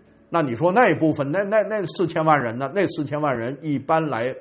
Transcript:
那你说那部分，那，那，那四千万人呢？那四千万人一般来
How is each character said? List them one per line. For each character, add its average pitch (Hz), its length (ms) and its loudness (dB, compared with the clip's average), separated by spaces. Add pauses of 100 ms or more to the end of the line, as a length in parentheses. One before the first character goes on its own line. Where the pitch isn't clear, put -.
(300)
那 165 120 0
你 135 120 0
说 151 180 2
那 214 240 6
部 151 180 2
分， 143 180 -2
那， 190 120 0
那， 208 200 2
那 208 200 -2
四 170 220 -2
千 160 180 -2
万 156 140 6
人 120 200 -2
呢？ 135 180 -4
那 196 120 2
四 - 180 -6
千 147 160 -4
万 143 160 0
人 123 240 -6
一 147 180 -2
般 160 260 0
来 127 360 -2